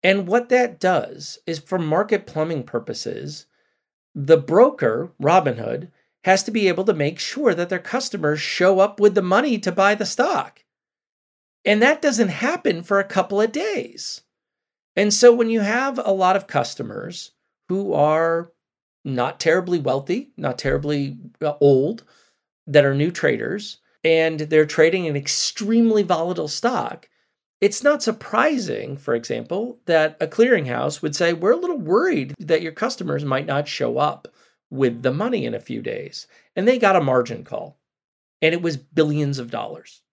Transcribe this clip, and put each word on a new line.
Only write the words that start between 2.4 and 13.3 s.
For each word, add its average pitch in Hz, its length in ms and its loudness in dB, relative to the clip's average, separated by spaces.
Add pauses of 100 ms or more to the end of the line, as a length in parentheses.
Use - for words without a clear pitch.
purposes, - 800 -8 (680)
the 143 220 4
broker, 147 760 2 (100)
Robinhood, 139 680 0 (360)
has 190 180 4
to - 80 -6
be 208 180 2
able 180 160 0
to 202 80 2
make 156 280 -2
sure 254 340 0
that 175 140 -4
their 185 100 -4
customers 165 640 -4
show 190 400 2
up 202 180 2
with 202 160 6
the 196 80 2
money 220 380 2
to 185 100 -4
buy 196 240 2
the 208 100 -4
stock. - 600 -2 (1000)
And 214 160 4
that 294 220 2
doesn't 233 260 2
happen 214 540 -2
for 196 160 0
a 196 60 0
couple 196 360 -2